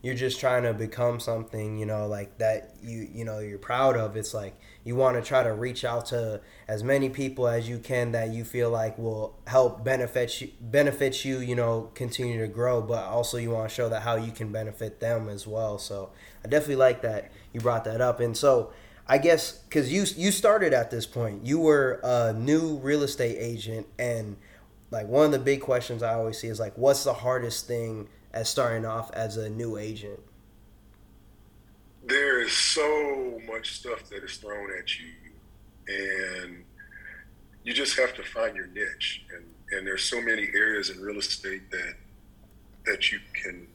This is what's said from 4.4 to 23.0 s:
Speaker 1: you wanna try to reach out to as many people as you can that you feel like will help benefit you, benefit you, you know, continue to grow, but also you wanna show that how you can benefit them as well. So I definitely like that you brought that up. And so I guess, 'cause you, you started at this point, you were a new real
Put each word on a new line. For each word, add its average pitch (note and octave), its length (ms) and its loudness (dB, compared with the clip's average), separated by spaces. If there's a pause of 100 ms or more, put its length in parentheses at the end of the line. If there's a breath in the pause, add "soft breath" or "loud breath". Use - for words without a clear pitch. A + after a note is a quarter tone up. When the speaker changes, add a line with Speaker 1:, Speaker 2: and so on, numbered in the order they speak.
Speaker 1:
you A#2+ 100 -4
wanna B2+ 260 4
try C3 220 4
to A2+ 100 2
reach A#2+ 300 -4
out A#2+ 240 -2
to A2+ 320 -2 (300 loud breath)
as G#2+ 140 -2
many C3+ 260 4
people C3 380 -2
as A#2 200 0
you A#2+ 120 -6
can A#2+ 340 0
that A2+ 160 0
you A2+ 160 -6
feel A#2+ 240 0
like A2 280 0
will A2 480 -4
help A#2 380 4
benefit B2 560 0
you, - 120 -10 (100)
benefit C3+ 640 2
you, C3 140 -2
you B2 160 -2
know, A#2 400 0
continue A#2+ 440 -4
to A2 80 0
grow, A#2 340 2
but A2 220 -2
also A#2 340 0
you A#2 140 -2
wanna A2 160 -2
show A#2+ 220 -2
that A2 140 -2
how A#2 120 2
you A2+ 160 -2
can A2 220 -6
benefit G#2+ 480 -6
them A2+ 260 0
as G#2 180 -10
well. G#2+ 320 -2
So G2 340 -8 (340 loud breath)
I - 20 -8
definitely C#3+ 300 2
like B2+ 240 6
that A2 300 -4 (200 loud breath)
you A#2+ 80 -6
brought A2+ 240 2
that A2+ 160 -4
up. B2 220 2
And A#2 160 0
so B2+ 340 4 (340 loud breath)
I C3+ 120 4
guess, D#3+ 520 4
'cause C#3 200 2
you, F#3 160 2 (100)
you F3+ 160 2
started G3+ 400 6
at A#2 200 4
this A2+ 140 -4
point, A2 400 -4
you D3 140 2
were C#3+ 440 6
a A#2+ 280 4
new D3 460 2
real C#3+ 260 2